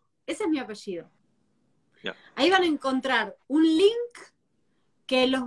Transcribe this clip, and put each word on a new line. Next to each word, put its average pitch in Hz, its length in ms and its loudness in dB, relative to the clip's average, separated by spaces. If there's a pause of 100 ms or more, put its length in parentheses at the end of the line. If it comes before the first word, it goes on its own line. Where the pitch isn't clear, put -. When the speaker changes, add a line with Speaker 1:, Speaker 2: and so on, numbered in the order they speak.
(260)
Speaker 1:
Ese - 200 -6
es 330 40 0
mi 302 100 -2
apellido. 202 500 -12 (920)
Speaker 2:
Ya. - 120 -12 (200)
Speaker 1:
Ahí 285 140 2
van 381 140 4
a 349 40 2
encontrar 262 680 -2 (120)
un 302 160 2
link 415 540 2 (880)
que 254 220 2
los 262 200 -2